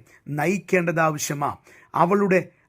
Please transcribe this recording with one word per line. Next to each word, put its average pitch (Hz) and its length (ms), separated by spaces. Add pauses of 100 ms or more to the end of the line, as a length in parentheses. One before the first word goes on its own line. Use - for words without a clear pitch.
(300)
നയിക്കേണ്ടത് 170 720
ആവശ്യമാ. 147 500 (420)
അവളുടെ 185 480 (280)